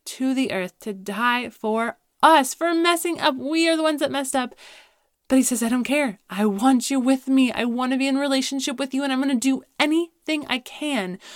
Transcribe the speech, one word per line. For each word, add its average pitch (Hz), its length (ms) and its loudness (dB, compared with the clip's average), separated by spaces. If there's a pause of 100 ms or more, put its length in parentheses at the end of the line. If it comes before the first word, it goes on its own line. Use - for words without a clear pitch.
to 262 280 -4
the 262 180 0
earth 185 280 -6
to 214 140 -10
die 233 560 -4
for 226 480 -4 (240)
us, 302 320 6
for 339 200 -2
messing 339 460 0
up. 285 160 0
We 320 340 0
are 330 80 2
the 320 60 -2
ones 311 180 0
that 269 100 0
messed 277 240 -4
up. 247 200 -4 (720)
But 262 100 4
he 262 60 6
says, 240 180 -2
"I 226 80 -2
don't 247 140 0
care. 254 360 -2 (100)
I 196 180 0
want 233 420 2
you 269 100 0
with 262 280 2
me. 262 240 4
I - 120 -2
want 247 280 -2
to 269 60 0
be 269 100 0
in 269 100 0
relationship 269 640 -2
with 277 140 -6
you, 269 100 -2
and 269 100 -2
I'm 262 80 0
gonna 269 140 0
do 262 280 0 (160)
anything 311 680 -2
I 254 100 -2
can 233 640 -6 (160)